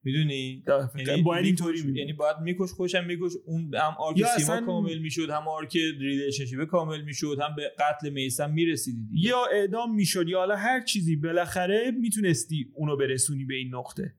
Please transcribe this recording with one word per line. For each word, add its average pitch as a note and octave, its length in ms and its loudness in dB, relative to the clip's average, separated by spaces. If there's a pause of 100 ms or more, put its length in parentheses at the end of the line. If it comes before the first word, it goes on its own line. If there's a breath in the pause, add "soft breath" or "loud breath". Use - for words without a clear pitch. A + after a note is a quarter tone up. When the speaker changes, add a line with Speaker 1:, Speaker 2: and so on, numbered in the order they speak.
Speaker 1:
می‌دونی؟ C3+ 640 0
Speaker 2:
دقیقاً. C#3 400 2
Speaker 1:
یعنی C#3+ 140 2
Speaker 2:
باید E3+ 240 4
Speaker 1:
می‌کشت، F3+ 160 4
Speaker 2:
اینطوری E3 200 0
می‌مون. C#3 160 0
Speaker 1:
یعنی D3 160 -4
باید D3+ 240 0
می‌کشت، F3+ 340 -2
خودش F3+ 240 -2
هم F3 100 2
می‌کشت، F3 300 -4 (100)
اون D#3+ 300 -4
هم D#3 240 2
آرک D#3 180 0
Speaker 2:
یا - 100 6
Speaker 1:
سیما D3+ 260 2
Speaker 2:
اصلاً A#3 120 -2
Speaker 1:
کامل E3 320 0
می‌شد، D#3+ 320 -4
هم D3+ 180 -4
آرک D#3 300 -4
ریلیشنشیپ C#3 880 -2
کامل D#3 380 -2
می‌شد، D3 400 -4
هم D3+ 140 -2
به D3 240 -4
قتل D3 300 0
میثم C3+ 420 -2
می‌رسیدی D3 540 0
دیگه. D#3 240 2
Speaker 2:
یا B3 240 4
اعدام G#3+ 420 0
می‌شد، F#3 320 2
یا F#3 100 0
حالا F#3+ 180 2
هر A#3+ 260 0
چیزی، E3+ 340 2
بالاخره F3+ 760 2
می‌تونستی F#3+ 840 0
اونو D3+ 240 0
برسونی C3+ 480 0
به C3+ 80 -4
این B2+ 220 -4
نقطه. - 440 -8